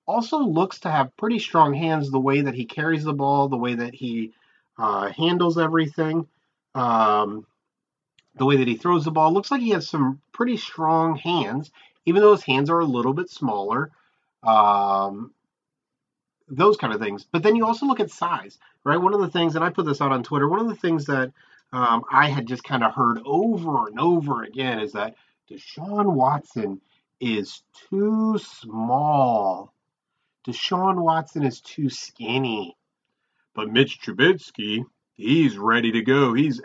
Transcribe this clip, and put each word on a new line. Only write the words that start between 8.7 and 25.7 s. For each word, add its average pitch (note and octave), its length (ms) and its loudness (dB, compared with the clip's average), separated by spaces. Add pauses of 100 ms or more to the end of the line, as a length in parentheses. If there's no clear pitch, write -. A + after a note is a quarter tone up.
throws E3+ 300 0
the D#3+ 80 -4
ball. D#3 200 4
Looks G3 200 -2
like C4+ 80 0
he A#3 100 0
has F3+ 180 -2
some C#3 320 -2 (120)
pretty A#3+ 240 -2
strong D#3+ 580 0
hands, C#3+ 560 -4 (340)
even F3 160 4
though G#3 120 10
his G3 100 4
hands C#3 260 0
are E3+ 120 2
a E3+ 40 0
little B2+ 300 0
bit C3 160 -6
smaller, A2+ 640 -4 (500)
um, G2+ 920 2 (1160)
those F3 280 4
kind B2 160 -4
of G#2+ 80 -6
things. G#2 300 -6
But E3 140 0
then G#3+ 100 6
you A3+ 100 2
also A3+ 220 -2
look C4 140 0
at G3 100 -2
size, - 480 -8 (240)
right? D#3 180 0
One F#3 140 2
of G3+ 60 2
the F3+ 100 -2
things, E3+ 240 0
and E3 100 0
I F3 60 0
put E3+ 160 -4
this C#3+ 140 -2
out C#3+ 100 0
on B2+ 140 -2
Twitter, C#3+ 240 0
one F#3 120 0
of A#3 80 -2
the G#3+ 60 -6
things D#3+ 320 -2
that, C3 260 -2 (400)
um, A#2+ 380 0
I A#2+ 180 4
had C#3 180 -4
just B2 180 -8
kinda A#2 260 0
heard A#2 340 0
over D#3+ 640 0
and G#2+ 140 -10
over D3 420 0
again A#2+ 380 -4
is G2 120 -6
that G#2 220 -6 (340)
Deshaun G3 640 -4